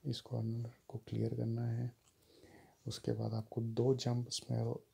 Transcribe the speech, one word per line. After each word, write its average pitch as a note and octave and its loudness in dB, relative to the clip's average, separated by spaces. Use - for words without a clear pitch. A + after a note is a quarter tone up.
इस B2 0
corner A#2 -2
को A2+ -6
clear A2+ 0
करना A#2 2
है। A#2 -2
उसके - -2
बाद A2 0
आपको A2 -2
दो A#2 4
jump A#2+ 0
spell A#2 0